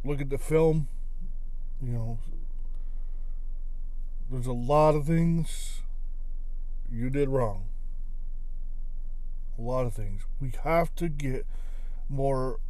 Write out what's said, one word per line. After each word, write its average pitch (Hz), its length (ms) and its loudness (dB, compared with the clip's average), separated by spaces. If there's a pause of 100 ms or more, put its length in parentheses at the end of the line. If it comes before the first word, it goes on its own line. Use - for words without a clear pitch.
look 143 160 0
at 131 80 -2
the 135 80 0
film. 160 520 4 (920)
You 117 100 0
know, 113 260 -2 (2000)
there's 123 160 -2
a 127 60 0
lot 147 420 6
of 143 120 2
things 165 760 2 (1120)
you 117 160 0
did 139 220 2
wrong. 117 340 2 (1900)
A 113 40 -4
lot 127 240 0
of 113 80 0
things. 101 320 -2 (120)
We 135 140 -2 (100)
have 160 340 2
to 170 120 0
get 143 380 0 (640)
more 135 600 0